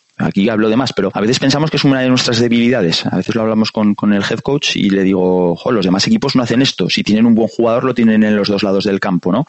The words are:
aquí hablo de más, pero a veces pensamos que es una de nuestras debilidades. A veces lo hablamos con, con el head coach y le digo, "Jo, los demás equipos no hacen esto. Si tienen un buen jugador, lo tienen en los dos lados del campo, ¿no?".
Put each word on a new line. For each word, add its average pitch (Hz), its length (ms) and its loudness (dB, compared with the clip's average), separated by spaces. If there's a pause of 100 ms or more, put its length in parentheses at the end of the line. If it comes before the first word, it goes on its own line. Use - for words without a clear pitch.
(160)
aquí 98 320 0
hablo 110 200 0
de 110 80 0
más, 127 160 -2
pero 95 200 -2
a - 80 -6
veces 104 200 0
pensamos 143 300 0
que 147 80 -2
es 143 40 -2
una 135 180 2
de 127 80 0
nuestras 123 320 0
debilidades. 117 640 0
A - 100 -2
veces - 180 -4
lo 117 80 -2
hablamos 110 300 0
con, 104 220 0
con 104 180 0
el 101 100 0
head 113 180 -4
coach - 360 -2
y 101 140 0
le 98 120 2
digo, 90 540 2
"Jo, 127 160 -4
los 101 140 0
demás 92 200 0
equipos 113 300 0
no 131 60 2
hacen 120 200 0
esto. 92 280 -2
Si - 120 -2
tienen 107 240 2
un 117 80 4
buen 110 140 2
jugador, 117 360 0
lo 131 100 -2
tienen 113 280 4
en 107 140 2
los 98 120 0
dos 101 140 0
lados 98 220 0
del 98 160 0
campo, 90 320 -2
¿no?". 120 160 -2